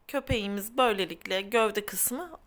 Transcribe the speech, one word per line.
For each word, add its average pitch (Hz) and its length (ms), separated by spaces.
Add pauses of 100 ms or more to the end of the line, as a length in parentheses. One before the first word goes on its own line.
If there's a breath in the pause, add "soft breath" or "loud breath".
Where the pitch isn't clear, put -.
Köpeğimiz 220 680
böylelikle 190 640
gövde 208 460
kısmı 320 600